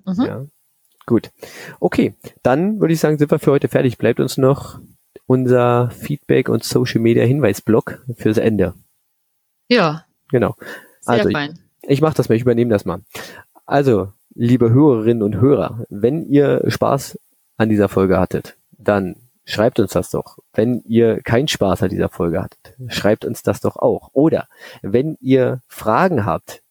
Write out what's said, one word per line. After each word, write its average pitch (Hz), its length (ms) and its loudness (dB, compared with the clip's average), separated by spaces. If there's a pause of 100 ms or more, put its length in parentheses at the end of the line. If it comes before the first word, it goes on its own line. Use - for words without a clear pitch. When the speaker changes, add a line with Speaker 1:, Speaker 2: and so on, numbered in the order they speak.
Speaker 1:
Mhm. 190 180 -2
Speaker 2:
Ja. 135 220 -6 (600)
Gut. - 240 0 (500)
Okay, 180 340 0 (280)
dann 180 380 0
würde 160 140 2
ich 156 60 -2
sagen, 151 180 0
sind 147 120 0
wir 156 80 2
für 147 140 2
heute 135 160 0
fertig. 135 300 0
Bleibt 113 220 0
uns 131 160 -4
noch 135 420 0 (480)
unser 123 640 2
Feedback- - 580 -2
und 117 160 -2
Social-Media-Hinweisblock 120 1400 0 (120)
fürs 110 220 0
Ende. 95 360 0 (920)
Speaker 1:
Ja. 170 360 0 (260)
Speaker 2:
Genau. 110 260 0 (440)
Speaker 1:
Sehr - 140 -2
Speaker 2:
Also, - 160 2
Speaker 1:
fein. 151 280 -4 (240)
Speaker 2:
ich, - 80 -6
ich 139 100 2
mach 156 140 2
das - 140 0
mal, 113 60 2
ich 117 80 0
übernehme 120 280 2
das 101 140 0
mal. 90 160 -8 (680)
Also, 117 460 0 (220)
liebe 120 360 2
Hörerinnen 117 520 4
und 104 180 -2
Hörer, 117 500 0
wenn 120 360 -2
ihr 139 420 2
Spaß - 500 -2 (380)
an 110 120 0
dieser 104 200 2
Folge 92 300 2
hattet, - 380 -4 (220)
dann 98 380 -2 (280)
schreibt 117 360 0
uns 98 120 -2
das - 180 -4
doch. - 280 -8 (140)
Wenn 117 340 -2
ihr 113 360 2
keinen 127 260 0
Spaß 95 340 -2
an 92 60 0
dieser 90 220 -2
Folge 87 320 -4
hattet, - 320 -18 (140)
schreibt - 360 -2
uns - 180 -10
das 104 180 -2
doch - 160 -4
auch. - 360 -2
Oder 139 340 0 (360)
wenn 131 380 -2
ihr 127 480 0
Fragen 127 580 0
habt, - 340 -6 (100)